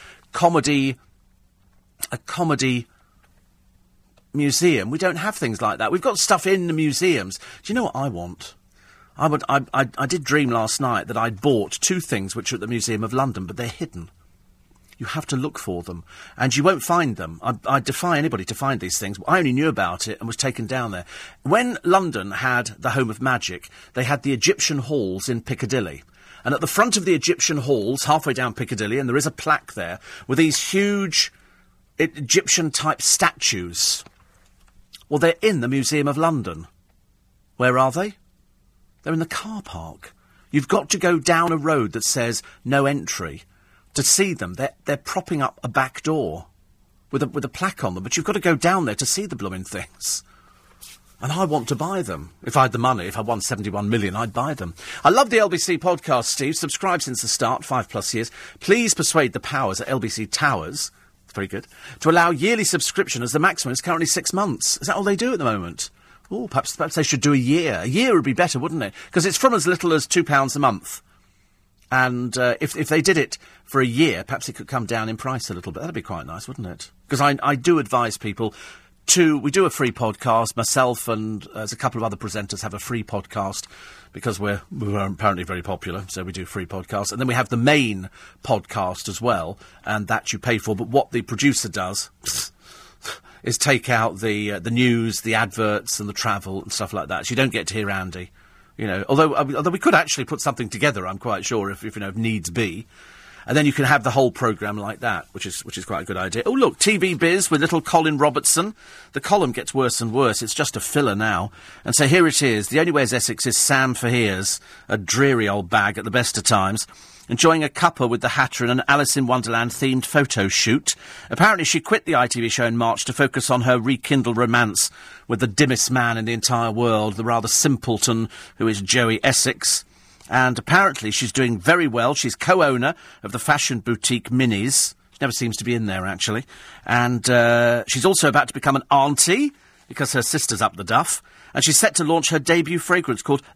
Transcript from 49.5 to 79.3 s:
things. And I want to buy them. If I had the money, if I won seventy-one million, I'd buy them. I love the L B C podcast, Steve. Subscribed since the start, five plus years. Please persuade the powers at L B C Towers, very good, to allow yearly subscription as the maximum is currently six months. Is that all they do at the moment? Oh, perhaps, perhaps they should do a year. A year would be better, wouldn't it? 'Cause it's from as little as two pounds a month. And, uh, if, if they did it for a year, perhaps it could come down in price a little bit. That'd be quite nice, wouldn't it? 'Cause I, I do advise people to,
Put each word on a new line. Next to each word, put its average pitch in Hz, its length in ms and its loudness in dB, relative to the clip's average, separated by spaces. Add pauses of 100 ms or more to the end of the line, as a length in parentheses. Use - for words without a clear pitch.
things. - 600 -8 (1000)
And 135 100 -4
I 185 140 0
want 147 220 -2
to 143 80 0
buy 175 260 -4
them. 85 300 -8 (100)
If - 140 -4
I 139 60 6
had 123 100 4
the 120 60 -4
money, 113 280 0
if 98 100 -8
I 113 60 -4
won 107 180 -2
seventy-one 104 480 -4
million, 101 280 0
I'd 113 160 -4
buy 135 200 -2
them. 87 220 -8 (300)
I - 60 10
love 240 200 4
the 233 80 4
L 208 100 6
B 175 100 -2
C 165 200 0
podcast, 156 460 0
Steve. 147 320 -2
Subscribed 175 480 -2
since 127 180 -6
the 117 60 -4
start, - 360 0
five 127 240 -2
plus - 240 -6
years. 113 200 -4 (280)
Please 226 340 4
persuade 151 380 2
the - 80 -6
powers 117 400 -2
at - 80 -8
L 131 120 0
B 113 80 -4
C 107 180 -6
Towers, 117 640 -2 (420)
very 98 140 -4
good, 117 220 -10 (320)
to 156 100 4
allow 170 200 6
yearly 190 340 2
subscription 143 580 -2
as 120 100 -4
the 147 60 0
maximum 160 340 0
is 127 80 -4
currently 165 260 -2
six - 260 -2
months. 190 460 -2
Is 143 100 -6
that 202 80 0
all 202 80 -2
they 202 120 2
do 240 160 -2
at 214 60 -2
the 156 60 -4
moment? 98 440 -4 (420)
Oh, 226 160 -6
perhaps, - 300 -4
perhaps 156 180 -4
they 160 80 0
should 135 200 0
do 147 100 4
a 139 60 4
year. 131 420 0
A 90 60 -6
year 214 280 2
would 165 80 4
be 131 120 0
better, 165 240 0
wouldn't 156 240 -4
it? 101 100 -6 (180)
'Cause 165 140 2
it's 190 140 0
from 254 160 4
as 160 120 2
little 175 280 2
as 147 120 2
two - 160 2
pounds 139 320 2
a 147 40 -4
month. 127 420 0 (880)
And, 127 460 0
uh, 123 240 2
if, - 160 -4
if 151 140 -4
they 156 100 4
did 175 160 2
it - 220 -2 (260)
for - 160 0
a 127 60 4
year, 120 380 0
perhaps - 220 -8
it - 60 -10
could - 140 -14
come 123 180 -4
down 110 240 -4
in 113 80 -6
price 131 320 -6
a 101 60 -6
little 87 180 -10
bit. - 80 -12
That'd 160 140 -10
be 101 80 -6
quite 82 240 -10
nice, 82 200 -14
wouldn't 123 200 -12
it? - 240 -14 (180)
'Cause 135 140 0
I, 143 200 2
I 143 120 2
do 160 240 4
advise 120 400 0
people 107 340 -6 (540)
to, 160 320 4